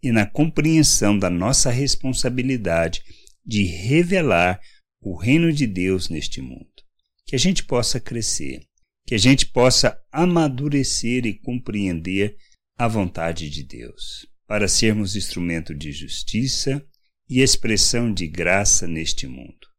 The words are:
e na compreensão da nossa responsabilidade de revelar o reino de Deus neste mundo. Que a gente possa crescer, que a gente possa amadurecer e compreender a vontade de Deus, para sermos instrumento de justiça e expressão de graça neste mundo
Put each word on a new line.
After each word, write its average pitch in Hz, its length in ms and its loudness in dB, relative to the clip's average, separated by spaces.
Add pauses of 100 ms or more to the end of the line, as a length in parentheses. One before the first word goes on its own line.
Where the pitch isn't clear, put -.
e 131 100 0
na 107 140 4
compreensão 151 920 4
da 95 120 2
nossa 98 400 2
responsabilidade 123 1300 0 (420)
de 104 180 0
revelar 101 960 2 (420)
o 95 140 -8
reino 156 360 2
de 147 160 0
Deus 92 420 -2
neste 73 320 -4
mundo. - 280 -14 (560)
Que - 100 -6
a 127 40 2
gente 170 240 2
possa 120 360 0
crescer, - 640 -6 (440)
que 120 100 -4
a - 20 2
gente 127 300 6
possa 127 520 2 (120)
amadurecer 143 1120 0
e 107 80 -2
compreender 98 1040 -4 (400)
a 120 100 2
vontade 87 600 -2
de 73 140 -8
Deus, - 640 -14 (200)
para 104 200 0
sermos 107 480 2
instrumento 87 580 -6
de 73 180 -10
justiça 123 920 -4 (420)
e 127 140 2
expressão 120 720 2
de 90 140 -4
graça 90 600 2
neste 80 400 -2
mundo - 400 -16 (100)